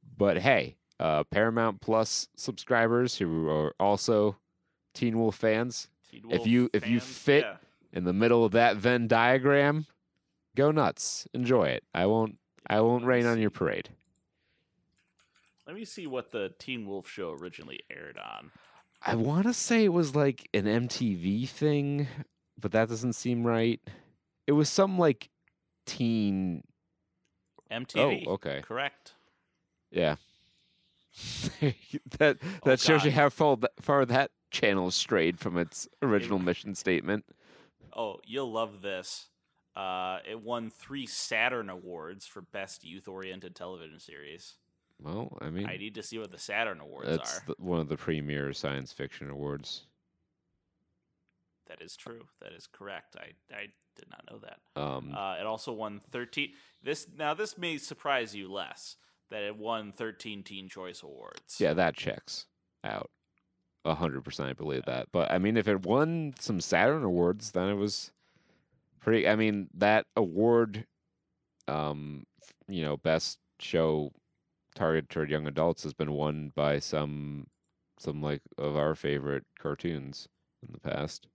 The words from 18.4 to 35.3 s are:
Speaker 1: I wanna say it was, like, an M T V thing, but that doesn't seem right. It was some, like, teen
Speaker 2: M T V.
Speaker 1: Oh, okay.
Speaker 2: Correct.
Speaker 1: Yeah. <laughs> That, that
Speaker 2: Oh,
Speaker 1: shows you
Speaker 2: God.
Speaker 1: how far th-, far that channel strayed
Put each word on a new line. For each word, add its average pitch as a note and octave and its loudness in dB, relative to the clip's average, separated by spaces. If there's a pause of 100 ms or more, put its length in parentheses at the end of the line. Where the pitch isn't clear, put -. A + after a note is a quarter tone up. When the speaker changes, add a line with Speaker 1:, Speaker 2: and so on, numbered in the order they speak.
Speaker 1:
I - 0
wanna D#3 2
say A3+ 4
it F3+ 6
was, D#3 2
like, C#3 2
an G2+ 2
M A#2 4
T A2+ 0
V G2 0
thing, C#3+ 0 (520)
but G2 -4
that A2 4
doesn't A#2 -2
seem A#2+ 0
right. A#2 4 (680)
It D3 6
was D3 6
some, F#3+ 4
like, E3 4 (560)
teen G2+ 0 (1040)
Speaker 2:
M A#2+ -6
T - -4
V. E3+ 2
Speaker 1:
Oh, - -2
okay. C#2+ -4
Speaker 2:
Correct. - -8 (800)
Speaker 1:
Yeah. D#2 2 (1000)
<laughs> - -8 (580)
That, D3 6
that - - (260)
Speaker 2:
Oh, C3 8
Speaker 1:
shows D3+ 6
you D3 4
Speaker 2:
God. C3+ 2
Speaker 1:
how C#3+ 6
far D3 4
th-, A2+ 0 (100)
far C#3 4
that B2+ 2 (200)
channel F#2+ 2
strayed F2+ 2